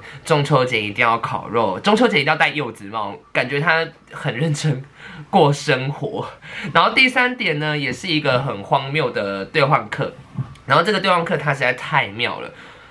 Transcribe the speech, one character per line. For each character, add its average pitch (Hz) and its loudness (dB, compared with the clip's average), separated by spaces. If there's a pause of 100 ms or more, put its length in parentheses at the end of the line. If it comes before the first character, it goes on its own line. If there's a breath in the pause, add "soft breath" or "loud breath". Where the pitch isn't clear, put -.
(260 loud breath)
中 151 4
秋 139 4
节 120 -2
一 104 -4
定 110 -2
要 117 4
烤 - -6
肉， 98 0
中 208 4
秋 240 4
节 170 2
一 135 0
定 151 2
要 160 2
戴 160 2
柚 143 -4
子 104 -16
帽， 101 -6 (140)
感 127 0
觉 139 -2
他 165 2 (240)
很 123 -6
认 151 0
真 139 -2 (460 loud breath)
过 151 6
生 135 0
活。 - -6 (460 loud breath)
然 170 6
后 214 4
第 262 4
三 247 2
点 180 -2
呢， 151 -2
也 135 -2
是 123 -8
一 156 2
个 131 2
很 110 -4
荒 135 0
谬 156 0
的 98 -4
兑 151 2
换 135 2
客， 113 -6 (520)
然 135 4
后 170 6
这 208 0
个 190 2
兑 190 0
换 175 2
客 165 -2
他 143 -2
实 135 -6
在 127 0
太 139 -2
妙 104 -4
了， 62 -12 (400 loud breath)